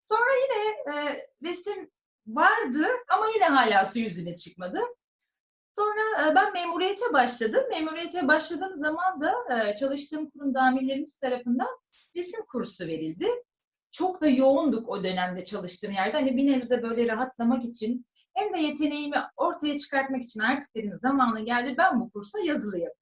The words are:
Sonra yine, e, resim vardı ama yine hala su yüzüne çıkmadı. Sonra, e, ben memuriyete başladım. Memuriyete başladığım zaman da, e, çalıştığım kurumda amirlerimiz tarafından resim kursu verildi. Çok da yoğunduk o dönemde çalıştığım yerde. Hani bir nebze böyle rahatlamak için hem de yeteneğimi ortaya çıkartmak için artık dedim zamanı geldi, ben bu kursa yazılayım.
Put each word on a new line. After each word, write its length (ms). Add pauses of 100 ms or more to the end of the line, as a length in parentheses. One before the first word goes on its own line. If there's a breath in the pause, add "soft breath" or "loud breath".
Sonra 260 (140)
yine, 260 (300)
e, 280 (160)
resim 460 (380)
vardı 600 (220)
ama 260
yine 100
hala 400
su 140
yüzüne 360
çıkmadı. 440 (960)
Sonra, 560
e, 40
ben 180
memuriyete 600
başladım. 560
Memuriyete 580
başladığım 480
zaman 460
da, 120 (220)
e, 180
çalıştığım 560
kurumda 320
amirlerimiz 560
tarafından 600 (360)
resim 300
kursu 420
verildi. 400 (640)
Çok 300
da 60
yoğunduk 600
o 140
dönemde 400
çalıştığım 480
yerde. 260
Hani 200
bir 140
nebze 320
böyle 280
rahatlamak 520
için 420 (280 soft breath)
hem 200
de 60
yeteneğimi 580 (180)
ortaya 420
çıkartmak 440
için 180
artık 360
dedim 180
zamanı 520
geldi, 320
ben 220
bu 120
kursa 280
yazılayım. 520 (100)